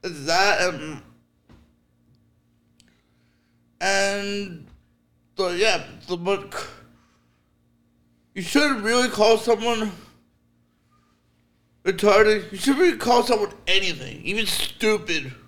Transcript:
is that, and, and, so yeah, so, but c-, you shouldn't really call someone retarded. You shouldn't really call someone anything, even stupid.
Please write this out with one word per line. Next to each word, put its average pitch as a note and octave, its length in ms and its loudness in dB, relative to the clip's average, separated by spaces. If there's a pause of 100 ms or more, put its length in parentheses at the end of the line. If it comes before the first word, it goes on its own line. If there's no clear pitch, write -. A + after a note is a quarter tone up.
is D#3 240 -10
that, F#3 340 2 (140)
and, D3+ 260 -12 (2750)
and, G3 880 -2 (720)
so F#3 140 0
yeah, F#3 340 0 (220)
so, F3 100 -6
but F#3+ 380 -4
c-, - 120 -10 (1700)
you F#3+ 80 -10
shouldn't C4+ 420 2
really B3 240 2
call A3 280 4
someone A3 540 0 (1900)
retarded. G#3 680 4
You G3 60 -12
shouldn't C4+ 220 0
really F4 180 4
call A#3+ 240 4
someone A3 280 0 (160)
anything, F#3 580 -2
even G#3 220 -4
stupid. E3 880 -2 (160)